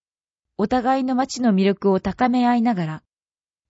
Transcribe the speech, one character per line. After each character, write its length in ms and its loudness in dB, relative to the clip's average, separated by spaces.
お 120 -2
互 320 0
い 40 -4
の 120 -2
町 260 -4
の 100 2
魅 120 2
力 260 0
を 80 2
高 300 -2
め 180 0
合 100 2
い 60 0
な 120 0
が 120 -4
ら、 160 -10